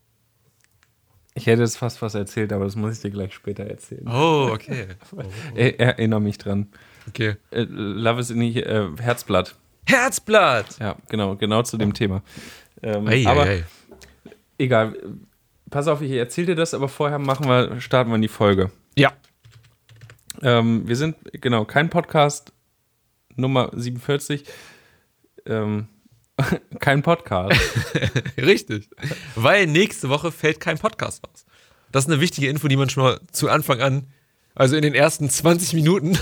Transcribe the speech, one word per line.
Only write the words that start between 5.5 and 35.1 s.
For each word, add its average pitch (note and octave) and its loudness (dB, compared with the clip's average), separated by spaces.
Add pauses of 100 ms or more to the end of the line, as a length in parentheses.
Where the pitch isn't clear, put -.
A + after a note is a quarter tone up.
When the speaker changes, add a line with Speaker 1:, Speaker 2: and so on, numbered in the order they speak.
Speaker 1:
Er-, A#2 0
erinnere A2+ 2
mich G#2 -2
dran. G2+ -4 (400)
Speaker 2:
Okay. G#2+ -4 (140)
Speaker 1:
Äh, A2+ -2
Love G#2+ -2
is A#2+ -6
in A#2 -2
the, A#2 -2
äh, G#2+ -2 (100)
Herzblatt. A#2 -2 (320)
Speaker 2:
Herzblatt! G#3 2
Speaker 1:
Ja, G#2 -4 (140)
genau, G2 -2
genau A2 2
zu - -4
dem G#2 0
Thema. G2 -2 (600)
Ähm, G#2+ -4
Speaker 2:
Ei, A#2+ 4
Speaker 1:
aber C#3 6
Speaker 2:
ei, F#2 0 (600)
ei. - -20 (260)
Speaker 1:
egal. A#2 2 (720)
Pass C#3+ -2
auf, D3 0
ich C#3 -4
erzähl B2+ -4
dir F3+ 0
das, E3 -2
aber C3 -4
vorher D3 -4
machen C3+ -2
wir, B2 2
starten B2+ 0
wir A2+ 2
in A2 2
die A2 0
Folge. F#2+ 2 (260)
Speaker 2:
Ja. C3+ 4 (1300)
Speaker 1:
Ähm, A#2 4
wir A#2+ 0
sind, D#3 -2 (160)
genau, A#2 0
kein D3+ 2
Podcast, D3+ 0 (840)
Nummer B2+ 2
siebenundvierzig. C#3 -4 (1040)
Ähm, G#2+ -4 (480)
<laughs> - -4
kein C#3+ 2
Podcast. G2 0 (420)
Speaker 2:
<laughs> - -4
Richtig. B2+ 0 (440)
Weil E3+ 4
nächste D#3+ 0
Woche D3 -2
fällt - -2
kein D#3+ -4
Podcast - -8
raus. - -20 (460)
Das C3+ 2
ist D#3 -2
eine C#3+ 2
wichtige D3+ 0
Info, D3 -2
die C3+ 4
man C3+ 2
schon C3+ 0
mal B2 2 (120)
zu D3 -2
Anfang C3+ 2
an, C3+ 0 (480)
also C3+ 4
in D3+ 2
den D3 2
ersten C#3+ 2